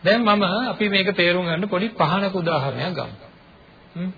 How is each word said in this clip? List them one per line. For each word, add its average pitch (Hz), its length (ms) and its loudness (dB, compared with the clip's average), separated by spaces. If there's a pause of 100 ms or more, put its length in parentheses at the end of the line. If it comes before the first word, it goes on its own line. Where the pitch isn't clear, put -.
දැන් 214 180 4
මම 208 220 4 (240)
අපි 214 200 -2
මේක 196 260 2
තේරුම් 175 340 2
ගන්න 175 220 -2
පොඩි 196 220 -2
පහනක 185 440 0
උදාහරණයක් 156 580 -2
ගමු. 120 220 -8 (760)
හ්ම්. 180 280 -6